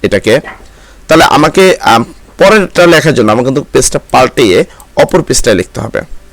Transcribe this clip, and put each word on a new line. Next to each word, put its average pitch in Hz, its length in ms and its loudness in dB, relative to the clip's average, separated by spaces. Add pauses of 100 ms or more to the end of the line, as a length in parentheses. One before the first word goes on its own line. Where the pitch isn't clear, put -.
এটাকে, 104 380 -2 (680)
তাহলে 160 160 4
আমাকে, 165 560 2
আম, 117 240 0 (340)
পরেরটা 190 480 2
লেখার 156 280 2
জন্য 107 180 0
আমাকে 120 120 -2
কিন্তু 135 280 -4
পেজটা 135 260 -2 (120)
পাল্টিয়ে 123 540 0 (320)
অপর 160 260 0
পৃষ্ঠায় 117 340 -2
লিখতে 90 240 -8
হবে, - 200 -8 (320)